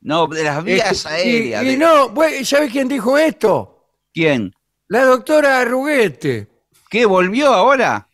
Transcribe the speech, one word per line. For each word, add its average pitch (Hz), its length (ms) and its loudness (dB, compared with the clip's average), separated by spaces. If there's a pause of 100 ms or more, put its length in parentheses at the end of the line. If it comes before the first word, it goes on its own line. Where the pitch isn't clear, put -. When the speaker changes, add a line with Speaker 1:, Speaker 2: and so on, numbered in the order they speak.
Speaker 1:
No, 160 260 -2
de 156 160 -6
las 151 200 -4
vías 190 280 0
Speaker 2:
Este, - 180 -6 (180)
y, 240 40 0 (220)
Speaker 1:
aéreas, 214 100 -4
Speaker 2:
y 262 60 -2
Speaker 1:
de 262 80 -2
Speaker 2:
no, 294 360 4
bue-, 277 320 -2
¿sabe 285 240 0
quién 262 180 -4
dijo 262 300 -2
esto? 214 720 -2 (260)
Speaker 1:
¿Quién? 135 400 0 (340)
Speaker 2:
La 226 160 0
doctora 269 580 2
Arruguete. 233 880 -2 (440)
Speaker 1:
¿Qué, 226 140 2
volvió 196 480 2
ahora? 196 600 0